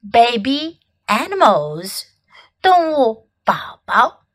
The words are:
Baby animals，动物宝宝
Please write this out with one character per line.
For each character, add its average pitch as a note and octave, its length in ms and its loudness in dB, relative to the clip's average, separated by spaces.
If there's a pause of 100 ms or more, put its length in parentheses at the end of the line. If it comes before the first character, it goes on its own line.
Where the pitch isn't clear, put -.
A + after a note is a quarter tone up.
(120)
Baby A#3+ 640 0 (280)
animals， G3+ 960 -2 (600)
动 F4 300 2
物 A#3+ 360 -2 (160)
宝 - 400 -4
宝 A3+ 380 -2 (120)